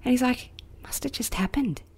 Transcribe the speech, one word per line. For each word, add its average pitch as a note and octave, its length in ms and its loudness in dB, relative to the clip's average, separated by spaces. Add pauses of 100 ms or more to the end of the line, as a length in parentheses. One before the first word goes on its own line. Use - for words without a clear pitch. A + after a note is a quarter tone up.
And B3+ 80 4
he's B3 100 6
like, B3+ 280 2 (320)
Must - 220 -6
have C#4 80 -2
just - 220 -4
happened. F#3+ 480 0 (160)